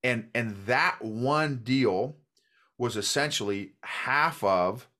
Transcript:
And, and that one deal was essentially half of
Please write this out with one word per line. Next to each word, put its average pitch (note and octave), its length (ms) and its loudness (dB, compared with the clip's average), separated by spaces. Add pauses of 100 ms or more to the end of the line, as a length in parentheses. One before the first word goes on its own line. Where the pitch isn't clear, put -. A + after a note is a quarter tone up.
And, A#2 300 0
and A2+ 200 -2 (100)
that C#3 360 2
one C3 600 0
deal A#2+ 540 2 (600)
was A2+ 200 -2
essentially G2+ 760 -2 (100)
half D3 600 0
of F#2+ 440 2 (120)